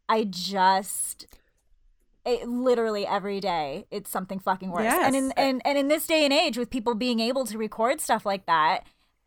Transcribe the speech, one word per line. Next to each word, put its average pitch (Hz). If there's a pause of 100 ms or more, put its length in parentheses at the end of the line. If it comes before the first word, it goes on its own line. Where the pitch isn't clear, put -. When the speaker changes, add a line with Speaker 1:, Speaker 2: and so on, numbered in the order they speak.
Speaker 1:
I 226
just, 190 (960)
it, 240
literally 233
every 196
day, 170
it's 202
something 190
fucking 185
worse. 220
And 294
in, 269
Speaker 2:
Yes. 262
Speaker 1:
and, 269
and 285
in 277
this 302
day 311
and 277
age, 294
with 240
people 240
being 247
able 247
to 214
record 226
stuff 233
like 196
that, 165 (460)